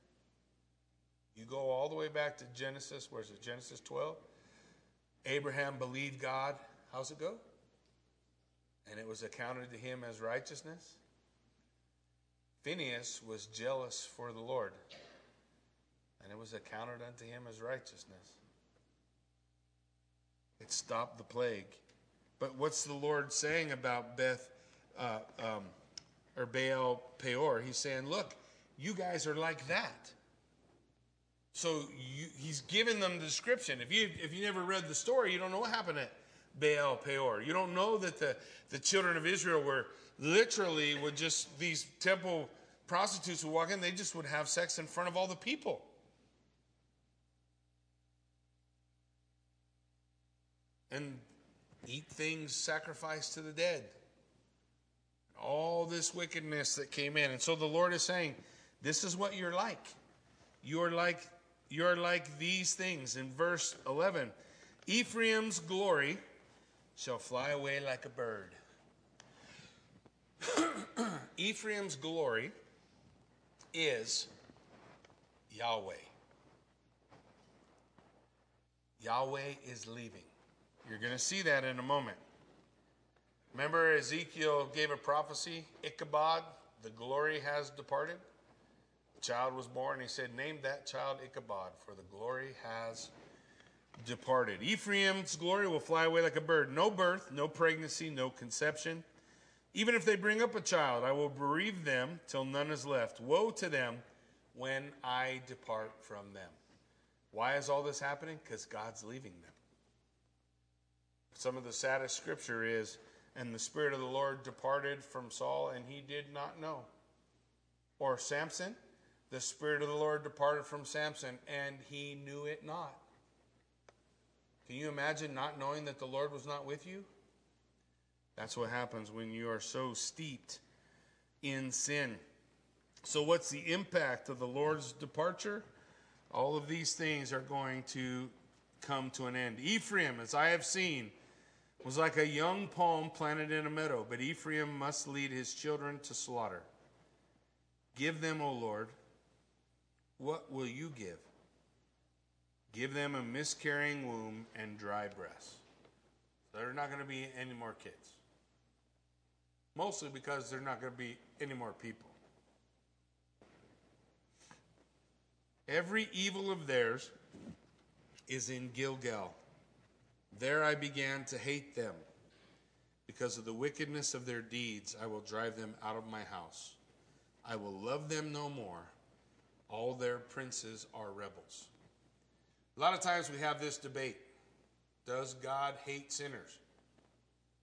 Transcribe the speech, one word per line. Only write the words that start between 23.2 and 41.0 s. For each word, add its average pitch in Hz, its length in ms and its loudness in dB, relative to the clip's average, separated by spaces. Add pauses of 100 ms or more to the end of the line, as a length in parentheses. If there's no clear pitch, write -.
saying 151 400 2
about 123 460 -2
Beth, 127 320 2 (500)
uh, 117 200 -2 (200)
um, 110 240 -2 (720)
or 127 100 -2
Baal 127 560 2 (160)
Peor? 127 440 2
He's 127 160 -4
saying, 135 320 -2
"Look, 185 260 -2 (420)
you 170 160 -4
guys 180 320 0
are 151 100 2
like 160 340 0
that." - 420 -2 (1400)
So 156 300 0 (140)
you, 135 300 -10 (100)
he's 147 260 -4
given 220 360 2
them 180 180 2
the 160 60 -4
description. 156 560 0
If 123 140 -2
you, 214 160 4 (120)
if 156 120 -4
you 190 100 -2
never 190 180 0
read 180 280 0
the 151 40 -2
story, 226 380 4
you 180 80 2
don't 185 120 -2
know 190 80 0
what 233 100 2
happened 180 300 0
at 123 120 -4 (480)
Baal 147 380 6
Peor. 135 440 2
You 143 120 0
don't 180 200 2
know 208 260 6
that 180 200 -2
the, 143 160 2 (360)
the 139 60 -4
children 180 380 6
of 156 100 2
Israel 170 380 6
were 135 220 2 (340)
literally, 160 760 6
would 147 200 0